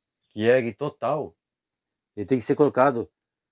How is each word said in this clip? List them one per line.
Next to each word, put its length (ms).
que 200
é 240
total, 600
ele 100
tem 140
que 40
ser 120
colocado, 520